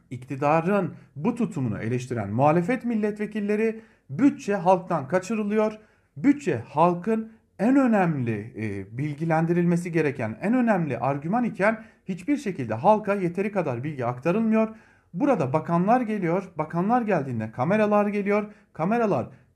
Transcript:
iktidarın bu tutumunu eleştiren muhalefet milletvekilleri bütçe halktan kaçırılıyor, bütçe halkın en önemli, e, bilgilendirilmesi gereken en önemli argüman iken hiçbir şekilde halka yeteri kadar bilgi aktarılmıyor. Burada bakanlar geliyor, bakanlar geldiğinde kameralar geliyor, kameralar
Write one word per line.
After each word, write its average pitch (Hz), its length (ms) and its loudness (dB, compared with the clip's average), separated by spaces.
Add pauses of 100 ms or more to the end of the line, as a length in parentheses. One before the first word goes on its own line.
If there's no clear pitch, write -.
(100)
iktidarın 151 840 0 (220)
bu 196 180 -2
tutumunu 135 440 -2
eleştiren 117 520 -4
muhalefet 170 540 2
milletvekilleri 214 960 -2 (300)
bütçe 202 440 0
halktan 175 540 0
kaçırılıyor, 214 680 -2 (380)
bütçe 156 420 2 (100)
halkın 180 640 0 (260)
en 247 180 4
önemli, 151 800 2
e, 101 420 -6
bilgilendirilmesi 165 920 0
gereken 135 500 -2
en 208 120 0
önemli 196 440 2
argüman 156 460 -2
iken 220 400 0 (200)
hiçbir 262 320 -4
şekilde 127 380 -4
halka 202 400 4
yeteri 196 380 -2
kadar 139 320 -2
bilgi 135 220 -4
aktarılmıyor. 220 640 2 (460)
Burada 180 380 2
bakanlar 175 480 2
geliyor, 196 580 -2
bakanlar 185 440 0
geldiğinde 135 500 -2
kameralar 208 540 2
geliyor, 208 460 -2 (200)
kameralar 190 560 0 (280)